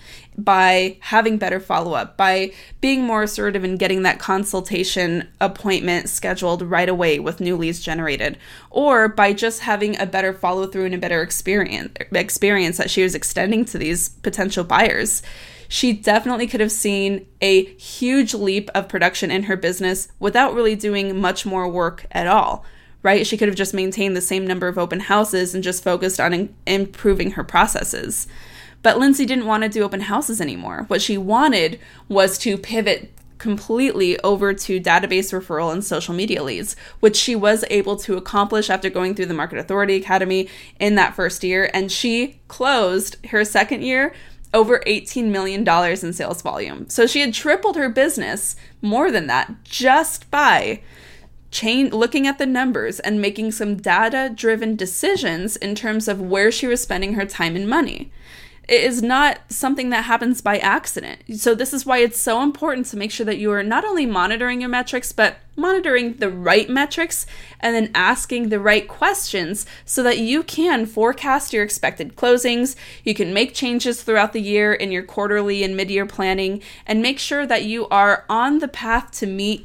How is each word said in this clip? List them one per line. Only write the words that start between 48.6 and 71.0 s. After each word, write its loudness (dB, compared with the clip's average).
more 2
than 0
that, -2
just 2
by 2
chain-, 0
looking 2
at -2
the 0
numbers -2
and -2
making -2
some -4
data-driven 0
decisions -2
in -6
terms -4
of -2
where 4
she -4
was 0
spending -4
her -2
time -4
and -4
money. -2
It -2
is -2
not 2
something -4
that -2
happens 0
by 0
accident. -4
So 4
this -2
is -6
why 2
it's 2
so 0
important -2
to -10
make -6
sure -4
that -2
you 0
are 0
not 0
only 0
monitoring 0
your -6
metrics, -4
but 2
monitoring 0
the -2
right 2
metrics -2
and 0
then 0
asking 0
the 0
right 2
questions -2
so -2
that 4
you 0
can 0
forecast 0